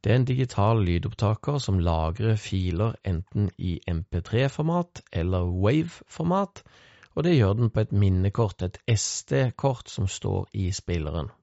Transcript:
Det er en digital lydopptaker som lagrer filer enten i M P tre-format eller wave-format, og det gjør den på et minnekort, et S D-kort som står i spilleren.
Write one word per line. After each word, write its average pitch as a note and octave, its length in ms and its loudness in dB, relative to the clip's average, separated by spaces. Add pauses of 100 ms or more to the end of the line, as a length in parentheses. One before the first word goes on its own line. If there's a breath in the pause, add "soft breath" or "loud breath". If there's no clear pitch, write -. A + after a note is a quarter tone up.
Det G#2 80 4
er B2 60 6
en B2+ 100 2
digital A2+ 560 2
lydopptaker G2+ 800 0
som F#2+ 160 2
lagrer E2+ 560 2
filer F2+ 640 -2 (100)
enten F#2+ 480 -2
i F2 220 -4 (100)
M E2+ 160 -2
P F2 160 -4
tre-format D#3 800 -2 (100)
eller F2+ 380 0
wave-format, D#3+ 1120 -2 (540 loud breath)
og D3 80 -2
det E3+ 140 4
gjør G#2 180 4
den A#2 160 2
på A2 140 0
et G2+ 100 -2
minnekort, G2 640 2
et F2+ 240 -6
S - 440 -2
D-kort C3 580 0
som - 180 -4
står F#2+ 460 -2
i F#2+ 240 -2
spilleren. D#2 560 -4 (100)